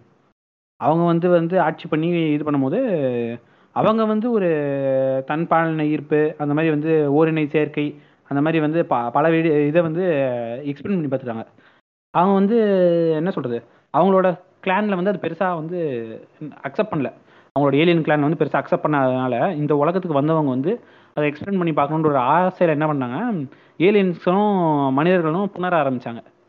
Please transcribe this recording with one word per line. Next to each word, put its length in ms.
அவங்க 300
வந்து, 240
வந்து 300
ஆட்சி 280
பண்ணி 200
இது 440
பண்ணும்போது 920
அவங்க 340
வந்து 260
ஒரு 160
தன்பாலின 600
ஈர்ப்பு, 500
அந்த 160
மாதிரி 160
வந்து 420
ஓரினை 360
சேர்க்கை, 540
அந்த 180
மாதிரி 180
வந்து 260
ப-, 240
பல 200
வீடு 380
இதை 140
வந்து 200
எக்ஸ்பிளைன் 180
பண்ணி 240
பார்த்துருக்காங்க. 380
அவங்க 240
வந்து 240
என்ன 160
சொல்றது, 320
அவங்களோட 420
கிளான்ல 320
வந்து 140
அது 120
பெருசா 340
வந்து 240
அக்செப்ட் 300
பண்ணல. 220
அவங்களோட 160
ஏலியன் 280
கிளான் 160
வந்து 260
பெருசா 60
அக்செப்ட் 320
பண்ணாததுனால 720
இந்த 200
உலகத்துக்கு 420
வந்தவங்க 320
வந்து 340
அதை 160
எக்ஸ்பிளைன் 280
பண்ணி 140
பார்க்கணுன்ற 360
ஒரு 120
ஆசையில 480
என்ன 260
பண்ணாங்க, 540
ஏலியன்ஸும் 1120
மனிதர்களும் 600
புணர 220
ஆரம்பிச்சாங்க. 480